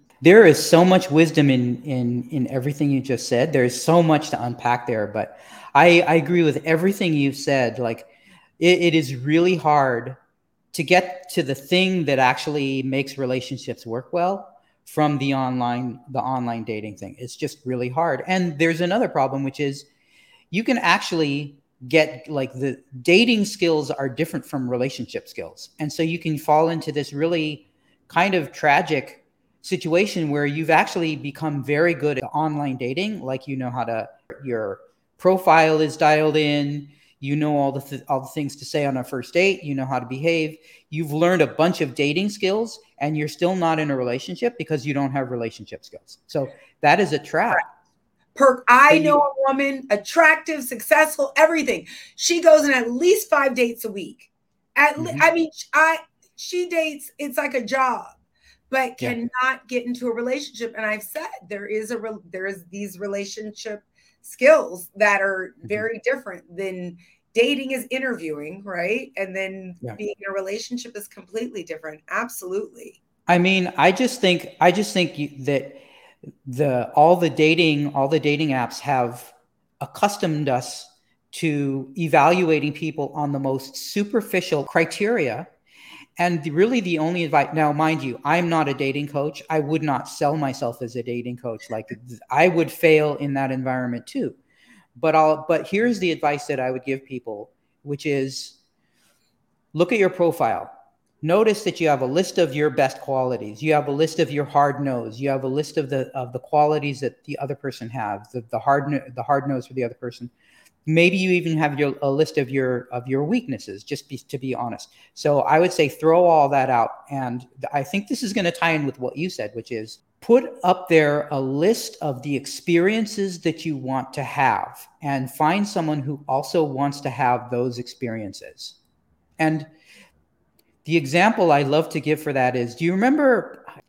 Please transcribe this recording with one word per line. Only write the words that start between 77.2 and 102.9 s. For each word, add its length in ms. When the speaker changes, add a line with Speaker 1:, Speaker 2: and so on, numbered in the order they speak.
Speaker 1:
dating, 640
all 120
the 120
dating 300
apps 300
have 540
accustomed 720
us 380
to 640
evaluating 760
people 420
on 160
the 80
most 360
superficial 880
criteria. 840
And 240
the, 80
really 300
the 180
only 240
advice, 320
now, 180
mind 300
you, 200
I'm 260
not 200
a 60
dating 320
coach. 420
I 120
would 200
not 260
sell 300
myself 460
as 120
a 60
dating 360
coach. 340
Like, 160
th-, 320
I 200
would 220
fail 440
in 200
that 160
environment 540
too. 300
But 180
I'll, 320
but 200
here's 300
the 140
advice 360
that 120
I 100
would 140
give 200
people, 460
which 240
is: 520
look 180
at 60
your 120
profile. 600
Notice 400
that 160
you 80
have 140
a 40
list 340
of 160
your 160
best 280